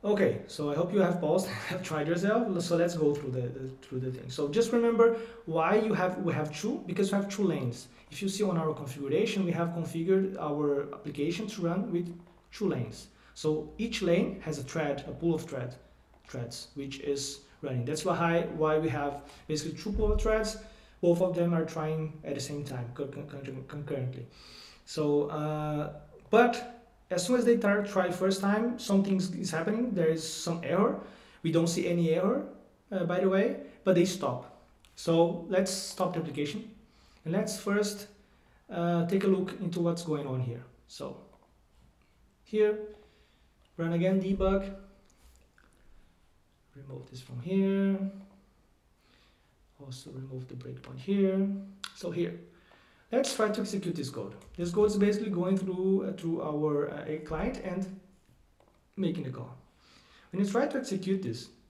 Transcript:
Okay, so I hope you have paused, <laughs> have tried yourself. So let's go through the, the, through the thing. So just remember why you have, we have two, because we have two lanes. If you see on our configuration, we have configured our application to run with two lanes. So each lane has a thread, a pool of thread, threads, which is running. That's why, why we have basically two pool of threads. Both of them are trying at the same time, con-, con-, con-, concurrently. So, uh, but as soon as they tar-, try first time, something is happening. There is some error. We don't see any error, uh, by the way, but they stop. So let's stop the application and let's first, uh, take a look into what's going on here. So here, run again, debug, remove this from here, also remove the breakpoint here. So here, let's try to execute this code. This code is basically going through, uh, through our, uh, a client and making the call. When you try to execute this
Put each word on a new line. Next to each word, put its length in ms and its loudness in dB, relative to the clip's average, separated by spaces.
Okay, 420 2
so 240 -4
I 60 -2
hope 160 0
you 80 4
have 200 4
paused, 280 2
<laughs> 220 -8
have 120 -4
tried 240 -2
yourself. 560 2
So 140 0
let's 180 4
go 220 4
through 160 -6
the, 80 -2
the, 120 -8
through 160 -8
the 140 -4
thing. 180 -10
So 160 -2
just 240 2
remember 460 6
why 280 2
you 180 4
have, 260 0
we 140 0
have 240 -2
two, 300 -4
because 240 0
we 80 0
have 100 -2
two 140 -4
lanes. 460 -2
If 100 -10
you 60 0
see 160 -2
on 120 0
our 160 0
configuration, 720 0
we 60 0
have 200 0
configured 680 0
our 440 0
application 540 -4
to 140 -8
run 280 0
with 260 -2
two 160 -2
lanes. 400 -4
So 440 -2
each 240 -2
lane 380 2
has 180 -6
a 60 -8
thread, 420 -4
a 60 -10
pool 200 2
of 100 0
thread, 340 -8
threads, 480 -10
which 240 -10
is 440 -4
running. 220 -2
That's 200 -4
why, 520 2
why 220 4
we 100 2
have 340 -2
basically 320 -4
two 140 -6
pool 200 2
of 80 2
threads. 360 2
Both 220 4
of 140 2
them 180 4
are 100 2
trying 600 -4
at 100 -4
the 60 -6
same 240 -6
time, 300 -8
con-, 180 -6
con-, 160 -10
con-, 400 -12
concurrently. 580 -6
So, 420 2
uh, 640 -2
but 540 4
as 140 -2
soon 120 4
as 80 4
they 140 8
tar-, 260 4
try 260 2
first 300 2
time, 360 2
something 420 2
is 340 -2
happening. 420 0
There 140 4
is 200 0
some 360 -4
error. 340 2
We 80 0
don't 160 4
see 180 0
any 240 2
error, 340 2
uh, 140 -2
by 160 0
the 80 4
way, 300 2
but 100 6
they 100 8
stop. 600 -6
So 520 4
let's 220 2
stop 440 -4
the 40 -2
application 500 -4
and 80 -4
let's 240 0
first, 520 -2
uh, 380 0
take 160 2
a 60 2
look 320 2
into 180 -4
what's 240 0
going 240 -2
on 140 -2
here. 240 -4
So 300 -12
here, 340 2
run 160 -2
again, 280 4
debug, 540 2
remove 340 -16
this 120 -16
from 200 -12
here, 560 2
also 300 -14
remove 380 -10
the 60 -12
breakpoint 440 -12
here. 500 2
So 160 -8
here, 240 -2
let's 240 2
try 140 2
to 100 -2
execute 340 -2
this 160 -6
code. 240 -10
This 160 -4
code 180 6
is 60 0
basically 340 4
going 260 2
through, 520 2
uh, 60 -6
through 280 -4
our, 480 0
uh, 160 -8
a 120 -4
client 440 -4
and 380 -6
making 260 -2
the 80 -6
call. 260 -12
When 120 2
you 60 -2
try 160 2
to 100 -4
execute 460 -2
this 260 -8